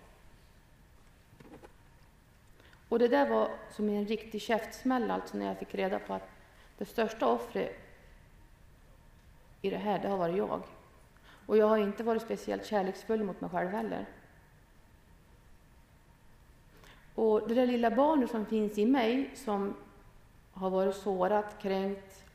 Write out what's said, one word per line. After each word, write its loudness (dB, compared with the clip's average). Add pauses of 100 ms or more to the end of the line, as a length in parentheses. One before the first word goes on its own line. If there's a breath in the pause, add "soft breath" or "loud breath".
(3000 soft breath)
Och 0
det 6
där 4
var 2 (200)
som -2
en 0
riktig -6
käftsmäll, -2
alltså, -4
när -2
jag -4
fick -10
reda -2
på -6
att -10 (500 soft breath)
det -6
största -2
offret -2 (1900)
i -2
det -4
här, 0
det -2
har 0
varit 0
jag. -2 (840 loud breath)
Och 4
jag 8
har 6
inte -2
varit 0
speciellt -6
kärleksfull 0
mot -6
mig -6
själv -2
heller. -6 (3000 loud breath)
Och 4
det 0
där 4
lilla 2
barnet 4
som -2
finns 0
i 4
mig, 2
som -4 (760)
har -2
varit 2
sårat, 0
kränkt -4 (100)